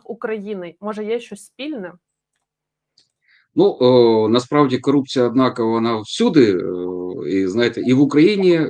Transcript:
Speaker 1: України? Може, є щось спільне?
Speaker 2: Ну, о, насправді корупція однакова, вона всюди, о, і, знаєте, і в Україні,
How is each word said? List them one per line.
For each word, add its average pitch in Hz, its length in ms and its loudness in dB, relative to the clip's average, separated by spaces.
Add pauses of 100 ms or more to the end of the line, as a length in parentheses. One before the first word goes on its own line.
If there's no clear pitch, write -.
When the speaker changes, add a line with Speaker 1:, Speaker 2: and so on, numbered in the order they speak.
Speaker 1:
України? 208 720 -10
Може, 208 240 -8
є 233 140 -4
щось 233 260 -18
спільне? 254 480 -12 (1600)
Speaker 2:
Ну, 190 240 2
о, 117 500 4
насправді 127 480 2
корупція 135 480 0
однакова, 113 460 0
вона 113 280 -2
всюди, 127 580 2
о, 90 680 -6
і, 95 220 0
знаєте, 117 340 -2
і 123 120 2
в 131 80 4
Україні, 170 480 0 (200)